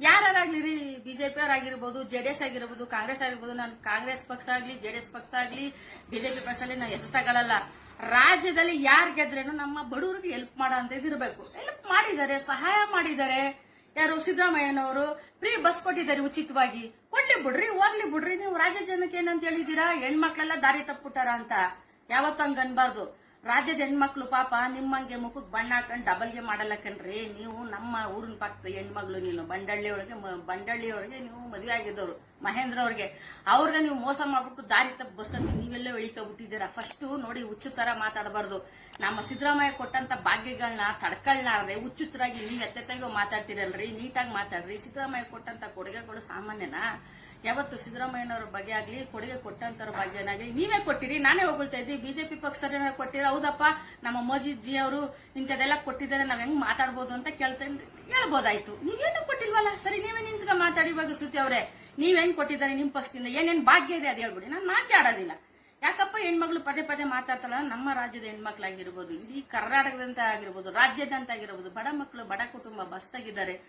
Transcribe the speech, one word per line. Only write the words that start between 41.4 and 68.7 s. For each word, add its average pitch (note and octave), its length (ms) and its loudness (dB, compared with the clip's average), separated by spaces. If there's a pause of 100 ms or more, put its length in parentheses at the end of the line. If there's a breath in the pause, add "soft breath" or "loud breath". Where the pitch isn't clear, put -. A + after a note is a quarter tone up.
ಹುಚ್ಚುಚ್ಚರಾಗಿ A#3+ 760 -4
ನೀವು A#3+ 140 -4
ಎತ್ತೆತ್ತಾಗಿ A#3+ 500 -6
ಮಾತಾಡ್ತೀರಲ್ರಿ. G3+ 720 -2
ನೀಟಾಗಿ A#3+ 420 -4
ಮಾತಾಡ್ರಿ. G3 480 -6
ಸಿದ್ದರಾಮಯ್ಯ C4 460 -6
ಕೊಟ್ಟಂತ A#3 400 -12
ಕೊಡುಗೆಗಳು A3+ 580 -10
ಸಾಮಾನ್ಯನಾ? G3+ 840 -6 (380 loud breath)
ಯಾವತ್ತು B3 340 -2
ಸಿದ್ದರಾಮಯ್ಯನವ್ರ A#3+ 640 -6
ಬಗ್ಗೆ G3 280 -8
ಆಗ್ಲಿ, A3 340 -4
ಕೊಡುಗೆ B3 320 -8
ಕೊಟ್ಟಂತವ್ರ A3 520 -8
ಬಗ್ಗೆನಾಗ್ಲಿ G3+ 600 -4
ನೀವೇ F#4+ 320 2
ಕೊಟ್ಟಿರಿ. C#4 360 -2
ನಾನೇ D4+ 240 6
ಹೊಗಳ್ತಾ C#4+ 340 0
ಇದ್ದೆ, B3+ 200 -4
ಬಿ C4 160 -8
ಜೆ D#4 100 -6
ಪಿ D#4 120 -8
ಪಕ್ಷದವ್ರು C#4+ 400 -4
ಏನಾರ C#4 160 0
ಕೊಟ್ಟಿರ? C4+ 340 -2
ಹೌದಪ್ಪ, C#4+ 380 2 (400 loud breath)
ನಮ್ಮ A#3+ 180 -2
ಮೋದಿಜಿ C4 560 -2
ಅವರು C4+ 400 0 (180 loud breath)
ಇಂಥದ್ದೆಲ್ಲ C4+ 380 0 (100)
ಕೊಟ್ಟಿದ್ದಾರೆ, C4+ 400 0
ನಾವ್ B3 160 0
ಹೆಂಗ್ C#4 200 0
ಮಾತಾಡ್ಬೋದು B3 540 0
ಅಂತ B3+ 140 -6
ಕೇಳ್ತೇನೆ, C#4 500 -4 (360)
ಹೇಳ್ಬೋದಾಯ್ತು. C4 580 2
ನೀವೇನು D5 540 -2
ಕೊಟ್ಟಿಲ್ವಲ್ಲ. A4 420 2 (160)
ಸರಿ, G4+ 140 0
ನೀವೇ A4 340 -4
ನಿಂತ್ಕ G#4 220 -4
ಮಾತಾಡಿ F4 360 4
ಇವಾಗ D#4 280 -2
ಶ್ರುತಿ D4 200 -6
ಅವರೇ, C4 360 2 (240 loud breath)
ನೀವೇನ್ E4+ 360 6
ಕೊಟ್ಟಿದ್ದಾರೆ C#4+ 400 0
ನಿಮ್ C#4 180 0
ಪಕ್ಷದಿಂದ, B3+ 360 -6
ಏನೇನ್ D#4 380 2
ಭಾಗ್ಯ E4 300 8
ಇದೆ C#4+ 120 -2
ಅದು A3+ 140 0
ಹೇಳ್ಬಿಡಿ. G3 240 -6
ನಾನ್ F4+ 220 -4
ಮಾತಾಡೋದಿಲ್ಲ. C4+ 640 6 (520 soft breath)
ಯಾಕಪ್ಪ G4 360 2
ಹೆಣ್ಮಕ್ಳು E4+ 400 2
ಪದೇ C#4 220 -2
ಪದೇ D4 220 -4
ಮಾತಾಡ್ತಾಳ? B3+ 580 -2
ನಮ್ಮ C4+ 320 -2
ರಾಜ್ಯದ A#3+ 300 -4
ಹೆಣ್ಮಕ್ಳಾಗಿರ್ಬೋದು, F#3+ 920 -8